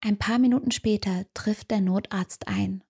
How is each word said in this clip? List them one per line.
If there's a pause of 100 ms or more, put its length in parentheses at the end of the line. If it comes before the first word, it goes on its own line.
Ein
paar
Minuten
später
trifft
der
Notarzt
ein